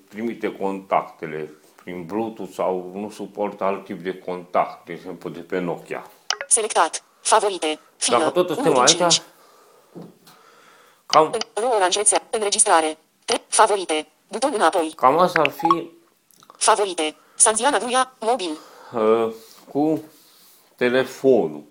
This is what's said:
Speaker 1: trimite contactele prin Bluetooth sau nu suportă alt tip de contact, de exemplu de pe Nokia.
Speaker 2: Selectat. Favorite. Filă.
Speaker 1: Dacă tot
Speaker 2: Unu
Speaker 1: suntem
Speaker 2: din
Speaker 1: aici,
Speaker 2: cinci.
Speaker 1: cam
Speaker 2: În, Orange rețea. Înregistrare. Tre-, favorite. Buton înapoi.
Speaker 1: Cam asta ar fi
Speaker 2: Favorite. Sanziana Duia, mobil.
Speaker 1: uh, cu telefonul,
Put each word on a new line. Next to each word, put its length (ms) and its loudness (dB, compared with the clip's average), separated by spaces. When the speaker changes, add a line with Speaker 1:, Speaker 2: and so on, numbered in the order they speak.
Speaker 1:
trimite 420 -6
contactele 1000 -6
prin 220 -12
Bluetooth 480 -8
sau 400 -4
nu 160 -10
suportă 540 -8
alt 220 -2
tip 160 -12
de 160 -8
contact, 680 -6
de 80 -12
exemplu 360 -14
de 100 -12
pe 200 -6
Nokia. 480 -8
Speaker 2:
Selectat. 560 0
Favorite. 580 0
Filă. 200 2
Speaker 1:
Dacă 120 2
tot 160 2
Speaker 2:
Unu 100 -4
Speaker 1:
suntem 180 2
Speaker 2:
din 80 4
Speaker 1:
aici, 140 6
Speaker 2:
cinci. 260 2
Speaker 1:
cam 280 4
Speaker 2:
În, 100 -4
Orange 220 2
rețea. 240 0
Înregistrare. 680 2
Tre-, 220 -4
favorite. 600 2
Buton 260 -4
înapoi. 420 2
Speaker 1:
Cam 220 4
asta 240 4
ar 80 2
fi 400 -2
Speaker 2:
Favorite. 580 0
Sanziana 440 2
Duia, 400 -2
mobil. 380 -2
Speaker 1:
uh, 400 2
cu 300 0
telefonul, 960 0